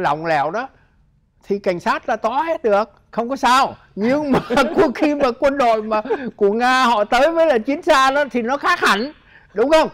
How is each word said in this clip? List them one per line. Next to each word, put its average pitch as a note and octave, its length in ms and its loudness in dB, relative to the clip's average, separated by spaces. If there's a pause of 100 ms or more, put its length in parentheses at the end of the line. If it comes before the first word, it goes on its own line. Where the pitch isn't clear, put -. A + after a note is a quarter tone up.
lỏng D#3 240 -4
lẻo D3+ 240 0
đó A#3+ 180 -6 (760)
thì G3 140 -4
cảnh F3+ 220 -4
sát C4+ 280 -4
là A#3 80 -2
tó B3 260 -2
hết D#4+ 200 -4
được, G#3 280 0 (200)
không A#3 180 -6
có F3+ 80 -8
sao. B3+ 380 2 (220)
Nhưng C4+ 360 -2
mà - 160 2
<laughs> - 0 - (280)
có E4 180 4
khi D4 200 0
mà C#4 140 0 (120)
quân C#4+ 180 0
đội A3+ 240 2
mà G#3+ 200 -2 (340)
của G3+ 160 2
Nga A#3+ 320 2
họ A3+ 200 2
tới C4 280 2
với E4 140 2
là C4+ 120 4
chiến C#4+ 240 -4
xa C4+ 280 4
đó C#4+ 200 2
thì B3 120 -2
nó B3 140 -4
khác F4 240 -2
hẳn, B3+ 320 0 (420)
đúng A#3+ 160 0
không? D#4 240 4